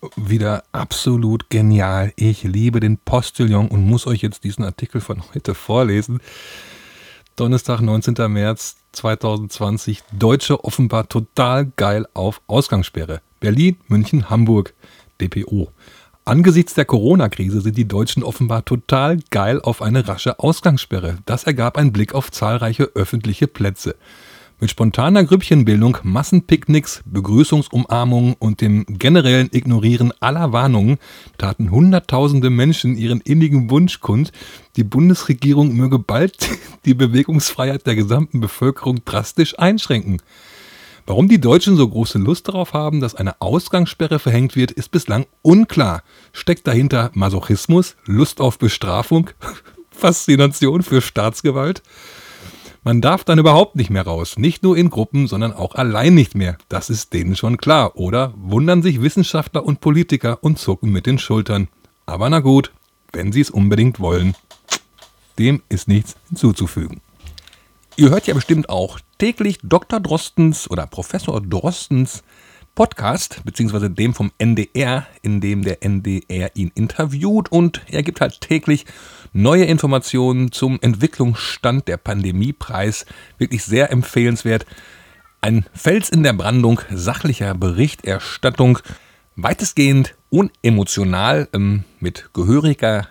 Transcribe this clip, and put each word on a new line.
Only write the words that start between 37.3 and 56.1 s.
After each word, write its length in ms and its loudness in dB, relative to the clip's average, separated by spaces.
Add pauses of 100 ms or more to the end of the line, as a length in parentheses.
der 100 0
gesamten 440 0
Bevölkerung 680 -4
drastisch 520 -2
einschränken. 640 0 (840)
Warum 220 2
die 120 6
Deutschen 360 4
so 120 4
große 300 -2
Lust 300 0
darauf 260 -6
haben, 260 -2
dass 140 -6
eine 260 -6
Ausgangssperre 800 -2
verhängt 380 0
wird, 160 0
ist 180 -10
bislang 340 -2 (160)
unklar. 640 4 (320)
Steckt 320 -4
dahinter 480 2
Masochismus, 880 0
Lust 380 0
auf 160 0
Bestrafung, 720 0 (300)
<laughs> 300 -20
Faszination 920 2
für 180 2
Staatsgewalt? 840 -4 (1000)
Man 200 2
darf 220 0
dann 140 4
überhaupt 380 4
nicht 140 -2
mehr 140 0
raus. 340 -6
Nicht 240 0
nur 120 4
in 140 4
Gruppen, 380 -2
sondern 260 -4
auch 220 -8
allein 400 2